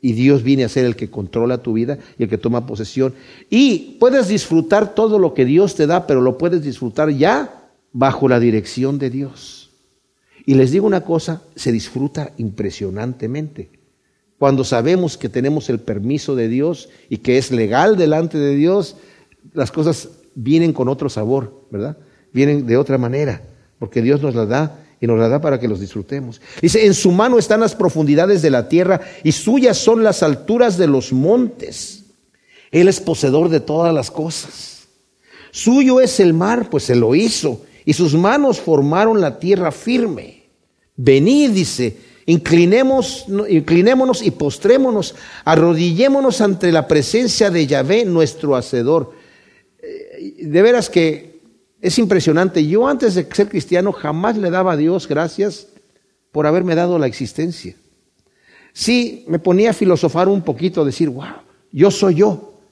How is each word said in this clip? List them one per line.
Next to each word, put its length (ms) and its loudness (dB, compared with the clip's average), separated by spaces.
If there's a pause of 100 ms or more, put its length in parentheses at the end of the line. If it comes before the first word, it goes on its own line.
Y 60 0
Dios 280 2
viene 220 2
a 60 -2
ser 160 0
el 100 0
que 140 -10
controla 480 -4
tu 160 -6
vida 240 -4 (200)
y 60 -4
el 60 -6
que 80 -4
toma 280 -4
posesión. 480 -6 (360)
Y 500 0
puedes 300 4
disfrutar 680 0
todo 240 2
lo 140 0
que 100 0
Dios 320 2
te 100 0
da, 220 -2
pero 140 2
lo 160 0
puedes 240 -2
disfrutar 480 -4
ya 580 -2 (240)
bajo 380 0
la 100 4
dirección 600 -2
de 100 -6
Dios. 640 -14 (760)
Y 80 2
les 180 4
digo 160 0
una 140 0
cosa, 400 -4 (160)
se 160 -4
disfruta 640 -6
impresionantemente. 1300 -8 (680)
Cuando 240 2
sabemos 540 -2
que 100 -10
tenemos 420 -4
el 120 -2
permiso 560 -6
de 100 -2
Dios 400 -4 (220)
y 80 -6
que 200 0
es 140 -2
legal 460 2
delante 400 0
de 180 0
Dios, 400 0 (580)
las 200 -4
cosas 340 -2 (280)
vienen 360 0
con 160 -2
otro 220 -4
sabor, 600 -6
¿verdad? 280 -8 (340)
Vienen 340 0
de 120 2
otra 200 0
manera, 440 -4 (360)
porque 240 -4
Dios 200 2
nos 140 -4
la 100 0
da 400 -4 (140)
y 60 -4
nos 140 2
la 100 2
da 100 0
para 200 -2
que 80 -4
los 120 -4
disfrutemos. 640 -10 (180)
Dice, 280 4
"En 80 4
su 160 2
mano 260 2
están 220 2
las 160 0
profundidades 680 2
de 80 2
la 180 0
tierra 320 2 (240)
y 80 2
suyas 460 2
son 260 2
las 200 2
alturas 560 0
de 80 4
los 260 0
montes. 920 -2 (640)
Él 160 4
es 120 2
poseedor 500 0
de 100 2
todas 340 -2
las 160 -4
cosas. 800 -12 (640)
Suyo 500 4
es 180 2
el 140 6
mar, 380 -2
pues 140 -2
se 100 2
lo 180 2
hizo, 480 0 (240)
y 80 2
sus 220 2
manos 440 2
formaron 600 2
la 160 -4
tierra 340 0
firme. 760 -6 (500)
Venid", 560 4
dice, 460 -2 (280)
"inclinemos-, 1000 2 (240)
inclinémonos 760 2
y 80 0
postrémonos, 840 0 (320)
arrodillémonos 960 2
ante 300 0
la 160 2
presencia 640 0
de 160 0
Yahvé, 360 0
nuestro 520 0
Hacedor". 560 -2 (680)
Eh, 680 -16
de 160 2
veras 260 2
que 480 -2 (420)
es 200 -2
impresionante. 680 2
Yo 220 2
antes 260 0
de 180 -2
ser 160 0
cristiano 440 -2
jamás 440 -4
le 140 -2
daba 220 -2
a 60 -2
Dios 300 -2
gracias 600 -4 (640)
por 160 -2
haberme 260 0
dado 240 0
la 80 0
existencia. 680 -8 (1000)
Sí, 540 -2
me 100 -2
ponía 320 2
a 40 0
filosofar 540 0
un 140 0
poquito, 400 -4
a 40 2
decir, 220 -2
"Wow, 280 -10 (360)
yo 200 4
soy 240 0
yo". 400 0 (160)